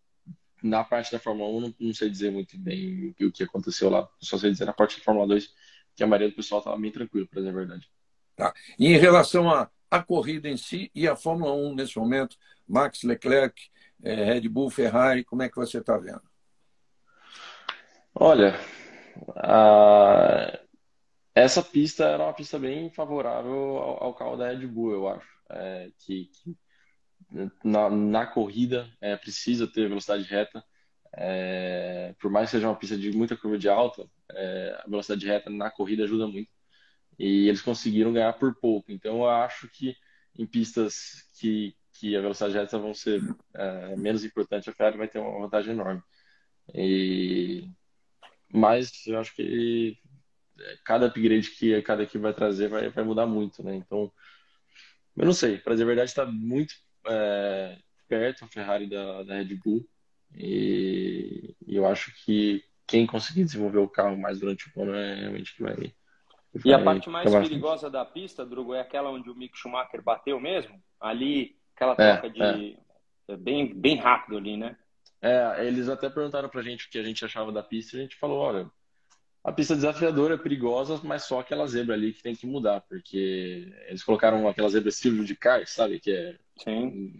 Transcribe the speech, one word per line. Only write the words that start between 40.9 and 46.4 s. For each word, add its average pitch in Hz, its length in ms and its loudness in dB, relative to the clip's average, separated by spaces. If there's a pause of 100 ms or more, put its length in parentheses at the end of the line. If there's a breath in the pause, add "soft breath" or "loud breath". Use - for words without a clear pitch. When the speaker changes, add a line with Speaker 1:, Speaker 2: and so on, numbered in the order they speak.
Speaker 1:
que, 107 380 -4 (160)
que 104 240 -4
a 98 40 0
velocidade 101 340 -2
reta 104 240 -2
vão 104 160 -6
ser, 104 260 -2 (340)
é, 92 420 -8
menos 107 280 -2
importante, 107 460 -6
a - 20 -12
Ferrari 107 240 0
vai 110 120 -6
ter 110 100 -10
uma 107 200 -8
vantagem 104 360 -4
enorme. 107 260 -4 (720)